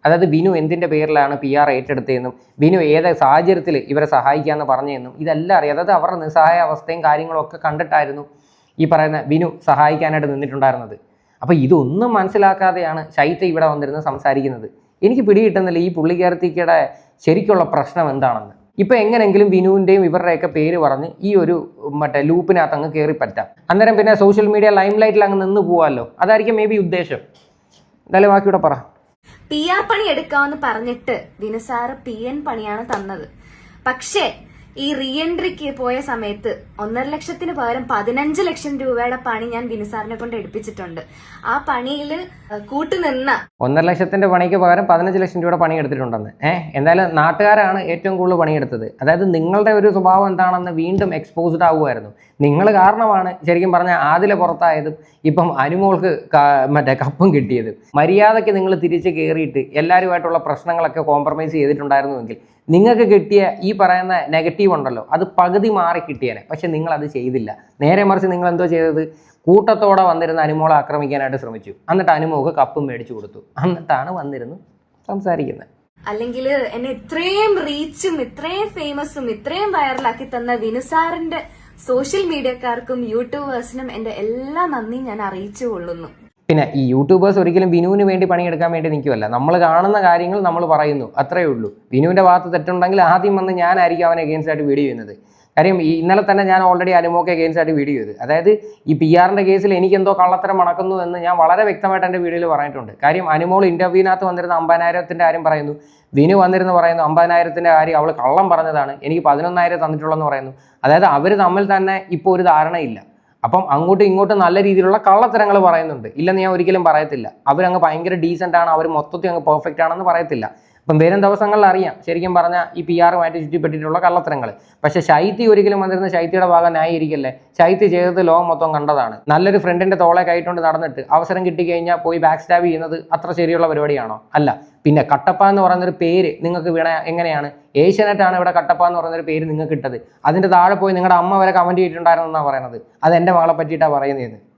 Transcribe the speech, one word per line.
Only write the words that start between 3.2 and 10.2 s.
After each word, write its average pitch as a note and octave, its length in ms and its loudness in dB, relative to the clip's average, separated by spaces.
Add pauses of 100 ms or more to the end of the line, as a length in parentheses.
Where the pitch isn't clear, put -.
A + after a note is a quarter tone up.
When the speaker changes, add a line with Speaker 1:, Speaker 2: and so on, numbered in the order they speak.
Speaker 1:
സാഹചര്യത്തിൽ D#3+ 540 2 (160)
ഇവരെ D3+ 220 0
സഹായിക്കാമെന്ന് D3 560 0
പറഞ്ഞതെന്നും C3 420 -4 (100)
ഇതെല്ലാം E3 360 0
അറിയാം. D3 180 -2
അതായത് F3+ 200 0
അവരുടെ F3 260 -2
നിസ്സഹായ D#3+ 440 4
അവസ്ഥയും D#3 400 -6
കാര്യങ്ങളൊക്കെ D#3 580 -2
കണ്ടിട്ടായിരുന്നു D3 600 -2 (520)
ഈ D#3+ 160 2
പറയുന്ന D#3 280 0 (120)
വിനു E3 160 2 (200)
സഹായിക്കാനായിട്ട് D3+ 640 2